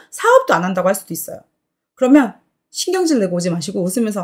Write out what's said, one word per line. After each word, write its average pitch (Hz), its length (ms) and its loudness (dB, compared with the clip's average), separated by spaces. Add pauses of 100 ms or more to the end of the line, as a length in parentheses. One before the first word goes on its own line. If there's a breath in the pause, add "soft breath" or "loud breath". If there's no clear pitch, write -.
(100)
사업도 508 440 2
안 170 100 0
한다고 185 240 -2
할 196 60 2
수도 - 200 -12
있어요. - 260 -12 (540)
그러면 262 400 4 (360)
신경질 359 500 -2
내고 175 160 -2
오지 175 140 -2
마시고 175 320 -4
웃으면서 202 420 -2